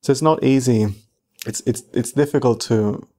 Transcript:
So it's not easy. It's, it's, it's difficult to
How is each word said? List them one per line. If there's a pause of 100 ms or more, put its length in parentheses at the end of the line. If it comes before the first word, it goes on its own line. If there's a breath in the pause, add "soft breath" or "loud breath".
So
it's
not
easy. (580)
It's,
it's, (100)
it's
difficult
to (120)